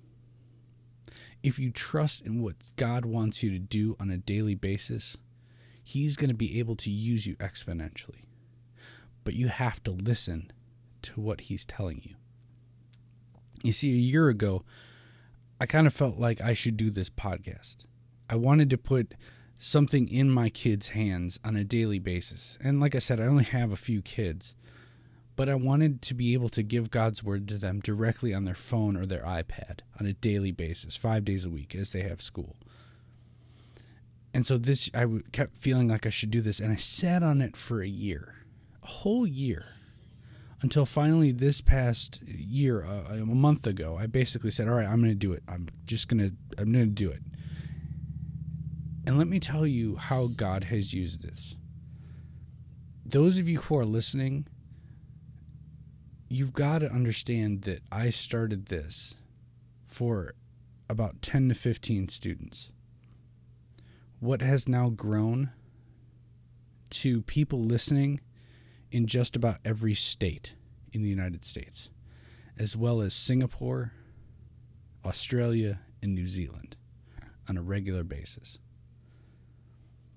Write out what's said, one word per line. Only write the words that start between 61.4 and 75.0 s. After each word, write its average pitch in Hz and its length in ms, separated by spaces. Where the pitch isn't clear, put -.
to 123 80
fifteen 107 540
students. - 640
What 120 220
has 131 260
now 123 220
grown 113 640
to 120 320
people 143 420
listening 139 560
in 117 140
just 120 300
about 117 280
every 110 300
state - 640
in 107 120
the 104 60
United 92 340
States, - 460
as 107 180
well 117 260
as 98 120
Singapore, 127 800